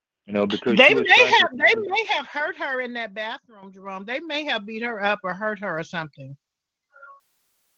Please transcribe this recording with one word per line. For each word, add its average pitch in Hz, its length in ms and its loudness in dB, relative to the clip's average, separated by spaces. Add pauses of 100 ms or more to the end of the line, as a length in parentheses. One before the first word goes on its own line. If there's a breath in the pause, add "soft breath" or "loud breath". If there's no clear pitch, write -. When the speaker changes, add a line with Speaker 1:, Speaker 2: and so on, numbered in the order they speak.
(280)
Speaker 1:
You 101 60 -6
know, 104 120 4
because 196 320 2
Speaker 2:
They 262 100 10
Speaker 1:
she 427 60 6
was 392 140 2
Speaker 2:
may 392 100 8
Speaker 1:
trying 466 220 6
Speaker 2:
have, 339 100 2
Speaker 1:
to - 80 -
Speaker 2:
they 339 180 4 (140)
may 415 200 -2
have 311 180 -2
hurt 302 300 -4
her 269 240 -4
in 240 120 -8
that 226 200 -8
bathroom, 214 600 -10
Jerome. 196 320 -12
They 254 140 -6
may 302 260 -6
have 220 200 -4
beat 220 180 -8
her 220 200 -4
up 202 200 2
or 180 100 -4
hurt 214 260 -6
her 180 200 -4
or 165 40 -4
something 147 540 -10 (1400)